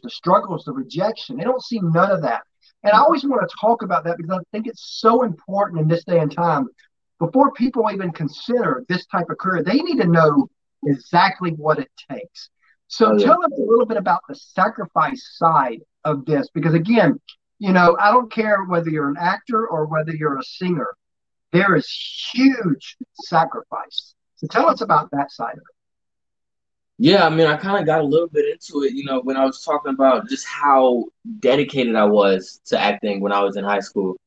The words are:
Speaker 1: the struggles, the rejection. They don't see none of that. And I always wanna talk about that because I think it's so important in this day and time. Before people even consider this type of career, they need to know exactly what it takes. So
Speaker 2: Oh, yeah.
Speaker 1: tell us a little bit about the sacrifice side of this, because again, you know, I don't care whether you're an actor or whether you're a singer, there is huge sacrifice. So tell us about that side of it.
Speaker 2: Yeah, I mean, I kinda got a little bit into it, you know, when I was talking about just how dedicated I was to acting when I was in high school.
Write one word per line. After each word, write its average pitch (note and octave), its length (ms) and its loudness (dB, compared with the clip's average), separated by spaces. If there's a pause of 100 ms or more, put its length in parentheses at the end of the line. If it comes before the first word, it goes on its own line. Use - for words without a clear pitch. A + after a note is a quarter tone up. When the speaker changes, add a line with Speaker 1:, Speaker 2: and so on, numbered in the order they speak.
Speaker 1:
the A#2 80 -14
struggles, F#3 540 0
the D3 80 -10
rejection. C#3 640 -6
They E3+ 80 -8
don't B3+ 180 -2
see A3+ 200 -6
none E3+ 280 2
of F3 120 0
that. A#2 200 -4 (420)
And G#3 80 4
I A3 60 6
always D4 260 4
wanna B3 220 -2 (140)
talk A3+ 220 0
about F3 220 -2
that E3+ 120 -4
because F3 220 -6
I F3 40 -8 (100)
think A3 160 -8
it's - 320 -16
so A#3 240 4
important F3+ 580 -4
in D#3 60 2
this E3+ 160 0
day E3+ 160 2
and D3 120 -2
time. D#3 360 0 (500)
Before C4 340 2
people A#3 400 -2
even F#3+ 200 -6
consider E3+ 760 -4
this F3+ 180 -4
type F3 240 -4
of D#3 80 -8
career, F3+ 260 -2
they A3+ 160 2
need E4+ 200 -2
to F#3 60 2
know D#3+ 420 4 (380)
exactly F3 640 0
what D3+ 300 -2
it C3 100 -10 (200)
takes. - 400 -16 (360)
So G#3+ 220 2
Speaker 2:
Oh, G#3+ 100 4
yeah. G#3 80 4
Speaker 1:
tell E4+ 180 4
us D4+ 140 0
a C4+ 40 -2
little A3+ 220 2
bit A3 120 -4
about F#3 320 0
the C#3 80 -14
sacrifice - 1000 -4
side D3 440 0 (240)
of C#3+ 200 -4
this, C#3+ 300 -2
because D#3+ 200 0
again, F#3 460 2 (380)
you G3 140 -2
know, F3 280 6
I G#3 120 4
don't A#3+ 200 2
care G#3 320 0
whether E3+ 240 -2
you're D3+ 220 -2
an D3 80 -4
actor G#3+ 500 -2
or D#3 180 -4
whether D#3 280 -4
you're D3+ 240 -4
a C3 60 -10
singer, F3 440 -4 (640)
there F#3 240 4
is - 120 0 (440)
huge A#3+ 640 0 (180)
sacrifice. - 1000 -4 (220)
So D#3+ 100 -10
tell B3+ 220 2
us - 140 0
about D#3 280 0
that C#3 220 -6
side A#2 220 -10
of - 40 -20
it. - 160 -20 (1300)
Speaker 2:
Yeah, F3 260 6
I D#3 40 2
mean, D#3+ 160 4
I D3+ 100 2
kinda G3 280 -2
got D#3 160 2
a D3+ 40 0
little D#3+ 240 0
bit D3 180 -2
into - 380 -6
it, B2 100 -2
you C#3 100 -8
know, C3+ 160 -4
when C3 160 -4
I C3+ 80 2
was C3 200 -4
talking C#3+ 280 -4
about C3 360 2
just C3+ 180 -8
how C3 580 2 (340)
dedicated B2+ 560 0
I G#2+ 100 4
was G2 600 2
to G#2+ 120 -2
acting G2+ 420 -2
when G2+ 120 -2
I G2+ 100 0
was G2 140 -2
in F#2+ 80 -6
high G2+ 160 -2
school. F#2+ 360 -6 (100)